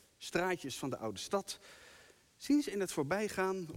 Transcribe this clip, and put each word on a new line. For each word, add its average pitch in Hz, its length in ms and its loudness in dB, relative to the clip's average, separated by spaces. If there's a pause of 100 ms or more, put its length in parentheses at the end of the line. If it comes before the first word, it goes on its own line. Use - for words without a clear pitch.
(180)
straatjes 175 600 0
van 139 120 -2
de 127 60 -2
oude 107 220 -4
stad, - 400 -2 (800)
zien 294 260 4
ze - 80 -2
in 196 100 -2
het 180 120 -2
voorbijgaan 190 760 0 (100)